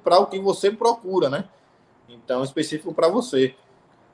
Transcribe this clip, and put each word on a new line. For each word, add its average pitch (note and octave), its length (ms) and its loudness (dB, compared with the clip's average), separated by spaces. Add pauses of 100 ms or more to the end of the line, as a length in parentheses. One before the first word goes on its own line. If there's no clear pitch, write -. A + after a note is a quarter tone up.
pra F3 160 6
o G3+ 80 2
que F#3+ 120 -8
você G3 320 0
procura, A3 580 -2
né? D3+ 160 -6 (600)
Então, B2 360 -6
específico D#3 500 -6
pra E3 160 2
você. C#3 460 0 (580)